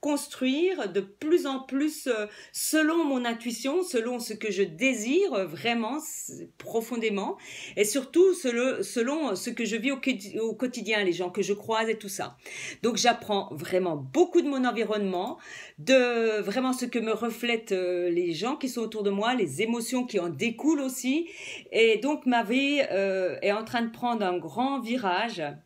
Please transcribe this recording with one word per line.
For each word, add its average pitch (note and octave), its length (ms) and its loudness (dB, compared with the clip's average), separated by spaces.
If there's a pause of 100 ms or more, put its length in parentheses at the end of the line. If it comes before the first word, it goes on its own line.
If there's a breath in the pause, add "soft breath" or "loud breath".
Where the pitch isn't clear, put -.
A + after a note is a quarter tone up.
construire C#4+ 920 0
de G3+ 80 2
plus D4 460 2
en C4+ 140 -4
plus, C#4 480 -4
euh, G#3+ 180 0 (260 loud breath)
selon D#4 520 2
mon C4 200 0
intuition, A#3+ 580 -2
selon B3 360 -2
ce A3+ 160 -8
que G#3+ 180 -4
je F#3 100 2
désire, B3 720 2
euh, F#3+ 140 0
vraiment, A3+ 500 -2
s-, - 460 -10 (160)
profondément, A3+ 800 -2 (400 loud breath)
et G#3 80 6
surtout E4 480 4
sele-, B3 500 0
selon B3+ 500 -2
ce F#3 140 -6
que A#3 160 -4
je G#3 120 -2
vis A#3+ 160 0
au C4+ 40 -2
quotidi-, G#3+ 420 -4
au A3 160 -2
quotidien, A3 500 -2
les F3 100 2
gens F3 160 -2
que G3+ 100 -4
je G3 140 0
croise A3 340 -2
et A3 80 0
tout G3+ 140 -12
ça. - 260 -8 (460 loud breath)
Donc A#3 160 0
j'apprends A3 560 2
vraiment F3 420 0
beaucoup E4 460 4
de - 40 0
mon C4 200 0
environnement, G#3 720 0 (400 loud breath)
de A#3 640 4
vraiment B3+ 320 0
ce B3+ 100 -4
que A#3 140 -2
me A3 140 0
reflètent, A3+ 600 -2
euh, F3+ 380 0
les E3+ 240 0
gens E3+ 220 -2
qui C4 120 -4
sont A#3+ 140 -4
autour G#3+ 220 -4
de G3+ 60 2
moi, G#3 240 0
les E3+ 280 0
émotions A#3 420 0
qui G#3 160 -2
en F3 80 -2
découlent A#3 540 0
aussi, C4 480 -2 (420 loud breath)
et A3+ 240 6
donc C#4 300 0
ma A#3+ 160 4
vie, C#4 480 2
euh, F#3+ 500 0
est G3+ 120 2
en A3 120 -2
train A#3 160 -2
de A3+ 100 -2
prendre A#3 320 -2
un F3+ 140 2
grand A#3 440 -2
virage G#3 640 -2 (240)